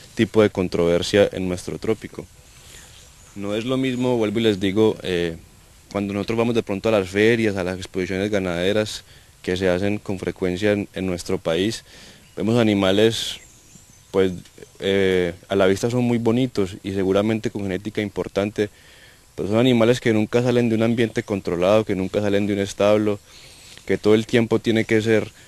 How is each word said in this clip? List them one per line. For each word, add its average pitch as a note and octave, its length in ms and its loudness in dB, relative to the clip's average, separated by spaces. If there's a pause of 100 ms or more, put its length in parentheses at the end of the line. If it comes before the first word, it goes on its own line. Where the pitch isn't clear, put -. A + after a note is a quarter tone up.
(140)
tipo A2 280 2
de G#2 80 4
controversia F2 840 2
en F#2 160 -4
nuestro F2+ 300 -8
trópico. - 480 -8 (1080)
No G2+ 200 -8
es A2 100 -4
lo C3 120 -2
mismo, B2+ 400 0
vuelvo G#2+ 240 0
y - 20 0
les G#2+ 180 2
digo, G2+ 420 2
eh, F2 340 -2 (540)
cuando G2+ 240 -4
nosotros G2+ 240 -4
vamos A#2 160 0
de A2+ 80 2
pronto G2 260 -4
a A2+ 40 2
las G2 160 2
ferias, G#2+ 480 2
a F#2 80 -2
las F#2 120 -4
exposiciones F#2+ 540 -4
ganaderas G2 720 -2 (380)
que F2+ 140 -2
se F#2 120 0
hacen G2 300 0
con G2+ 200 -8
frecuencia F#2 540 -2
en, G2+ 220 -2
en F#2+ 120 -4
nuestro F2+ 320 -4
país, F2+ 460 -2 (520)
vemos A2 220 0
animales, G#2+ 760 2 (760)
pues, F#2+ 220 2 (480)
eh, F#2 540 0 (140)
a G2 80 -2
la G2 100 4
vista G2 240 0
son B2 140 0
muy A#2+ 140 0
bonitos A#2 640 0
y G2 100 -6
seguramente G2+ 580 0
con G#2 120 -8
genética G2 380 -6
importante, G#2 720 -4 (640)
pero F2+ 140 -6
son G#2+ 100 0
animales B2 420 4
que A#2 120 0
nunca G#2+ 300 2
salen A#2+ 260 2
de A2 80 0
un A2 80 0
ambiente A#2 400 0
controlado, G2 600 2
que G#2 120 -2
nunca F#2+ 240 -2
salen G2+ 260 0
de G#2 60 -2
un G2+ 80 -2
establo, G#2 580 2 (640)
que F#2+ 140 -2
todo G#2+ 160 4
el A2 120 2
tiempo A2+ 340 0
tiene A2 240 0
que A2 180 0
ser G#2+ 300 0 (160)